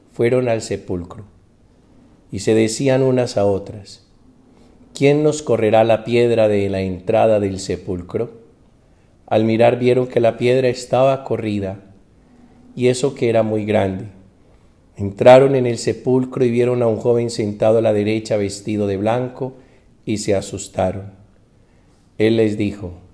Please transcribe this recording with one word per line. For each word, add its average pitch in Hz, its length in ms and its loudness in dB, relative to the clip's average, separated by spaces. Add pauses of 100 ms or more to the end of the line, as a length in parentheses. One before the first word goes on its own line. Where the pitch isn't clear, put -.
(120)
fueron 123 360 0
al 113 140 -2
sepulcro. 98 640 -8 (1040)
Y 98 100 -8
se 110 140 0
decían 131 480 0
unas 127 340 0
a 101 80 0
otras: 101 640 -6 (880)
"¿Quién 143 300 4
nos 147 180 0
correrá 110 400 2
la 113 220 2
piedra 117 420 2
de 101 220 0
la 95 140 -4
entrada 107 580 2
del 95 180 -4
sepulcro?". 95 720 -8 (960)
Al 110 160 0
mirar 113 380 2
vieron 123 260 2
que 123 140 -2
la 113 160 2
piedra 123 320 0
estaba 131 560 0
corrida, 104 560 -6 (960)
y 123 100 0
eso 131 300 0
que 120 140 0
era 113 120 2
muy 107 220 -2
grande. 101 460 -2 (840)
Entraron 123 580 6
en 123 120 0
el 117 120 -2
sepulcro 127 640 -2
y 120 60 2
vieron 120 320 0
a 117 60 2
un 110 80 0
joven 117 340 0
sentado 110 480 0
a - 20 2
la 110 120 2
derecha, 107 440 -2
vestido 104 520 -4
de 98 80 -2
blanco, 123 560 -4 (520)
y 107 140 -4
se 104 160 -2
asustaron. 98 800 -6 (1080)
Él 113 180 2
les 110 220 0
dijo: 95 360 -6 (200)